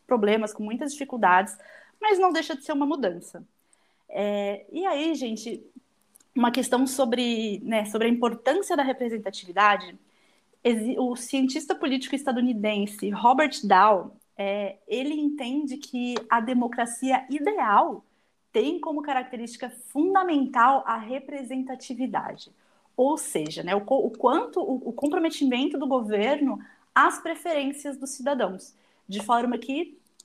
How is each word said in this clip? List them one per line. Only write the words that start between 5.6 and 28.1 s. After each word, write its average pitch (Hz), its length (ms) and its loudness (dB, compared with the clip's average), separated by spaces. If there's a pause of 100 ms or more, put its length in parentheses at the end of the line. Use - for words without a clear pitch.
uma 240 160 4
questão 254 340 2
sobre, 233 800 -2
né, 214 220 0
sobre 226 220 0
a 233 40 4
importância 247 640 0
da 285 80 2
representatividade. 202 1120 0 (680)
Exi-, 233 360 2
o 247 160 0
cientista 269 580 0
político 262 400 -4
estadunidense 214 960 -2
Robert 262 540 4
Dow, 196 520 6 (220)
é, 196 380 -4 (120)
ele 269 260 -2
entende 285 640 -4
que 247 380 -6 (140)
a 233 120 2
democracia 247 880 -2
ideal 285 760 2 (480)
tem 277 280 0
como 302 220 -6
característica 254 680 -6 (180)
fundamental 294 1000 4
a 226 120 -2
representatividade. 262 1500 -8 (440)
Ou 285 220 4
seja, 160 460 -4
né, 175 100 -2
o 202 80 2
co-, 262 240 0
o - 60 -2
quanto 339 500 0
o, 254 280 -4
o 226 40 -6
comprometimento 294 840 0
do 285 80 -4
governo 240 720 0 (340)
às 330 260 4
preferências 294 800 -4
dos - 140 -10